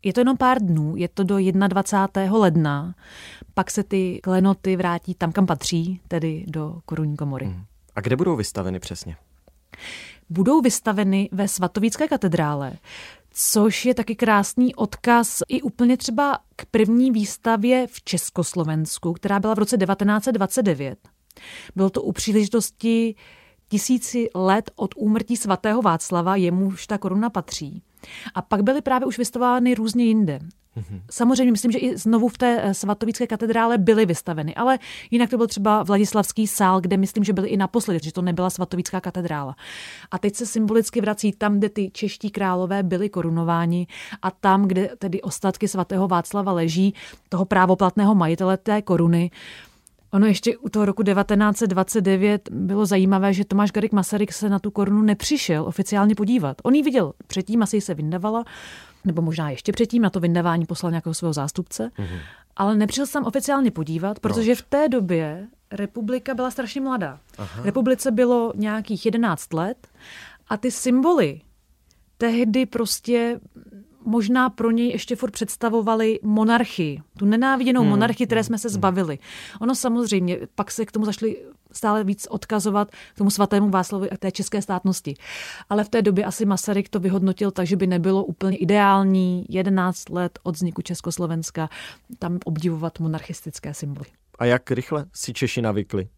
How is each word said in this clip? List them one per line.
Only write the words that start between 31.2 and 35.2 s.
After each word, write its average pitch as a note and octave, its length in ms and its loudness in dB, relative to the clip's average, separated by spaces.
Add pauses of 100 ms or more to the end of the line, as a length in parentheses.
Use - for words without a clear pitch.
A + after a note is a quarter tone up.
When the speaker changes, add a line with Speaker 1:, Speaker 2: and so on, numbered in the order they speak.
Speaker 1:
myslím, A3+ 200 0
že B3 60 -2
i B3+ 200 -2
znovu A3+ 300 2
v - 100 -6
té, A#3+ 240 2
eh, G3 120 0
svatovícké G#3+ 520 -4
katedrále A3+ 520 0
byly G#3+ 280 4
vystaveny, D#3+ 480 -4
ale C4 240 2 (320)
jinak A#3 200 2